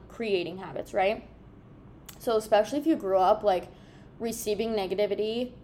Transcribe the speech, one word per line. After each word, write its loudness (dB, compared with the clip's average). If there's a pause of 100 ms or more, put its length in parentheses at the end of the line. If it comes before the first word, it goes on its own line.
creating -4
habits, -10
right? 0 (920)
So 0
especially 2
if -4
you 4
grew 0
up, 4
like, 2 (500)
receiving -2
negativity, -2 (120)